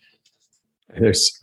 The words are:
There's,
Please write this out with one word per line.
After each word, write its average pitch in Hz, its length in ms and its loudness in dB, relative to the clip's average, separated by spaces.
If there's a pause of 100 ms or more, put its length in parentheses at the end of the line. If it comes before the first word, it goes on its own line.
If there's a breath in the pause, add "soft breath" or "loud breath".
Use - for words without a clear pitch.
(1000)
There's, - 440 0